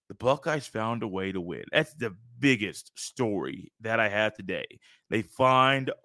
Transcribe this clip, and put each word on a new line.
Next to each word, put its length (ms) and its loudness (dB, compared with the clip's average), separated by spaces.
The 80 -16
Buckeyes 500 0
found 360 -4
a 60 -4
way 240 -4
to 80 -4
win. 320 -8
That's 220 2
the 200 -8
biggest 560 0
story 840 -4
that 200 0
I 100 2
have 240 0
today. 320 -6
They 140 2
find 680 4